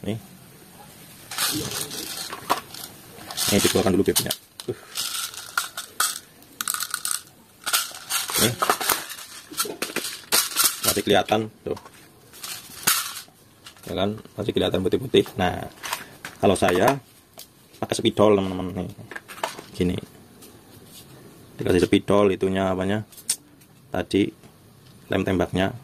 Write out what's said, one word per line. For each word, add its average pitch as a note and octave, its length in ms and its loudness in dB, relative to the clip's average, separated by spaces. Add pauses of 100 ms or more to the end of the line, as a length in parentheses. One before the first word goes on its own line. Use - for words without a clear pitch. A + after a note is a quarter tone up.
Nih, A2 160 -4 (3250)
ini G2+ 80 6
dikeluarkan F#2 400 4
dulu F#2+ 80 4
bibitnya. - 240 2 (400)
Uh. - 80 -4 (3500)
Nih, A#2 160 2 (2250)
masih G2 160 2
kelihatan G2+ 380 4 (260)
tuh, - 120 -4 (2000)
ya E2+ 80 -4
kan, G2+ 160 2 (240)
masih G#2 160 -2
kelihatan F#2 240 2
putih-putih. G2+ 560 4
Nah, F2+ 320 0 (720)
kalau G2 160 6
saya G2 440 4 (840)
pakai - 160 -2
spidol, G#2 400 6
teman-teman, F#2+ 360 -2
nih. F2+ 160 -4 (840)
Gini. F2+ 220 2 (1600)
Dikasih F#2 280 4
spidol G2+ 480 6
itunya F#2+ 360 0
apanya? F#2+ 320 0 (880)
Tadi G2 400 0 (800)
lem F#2+ 160 2
tembaknya. F#2 580 0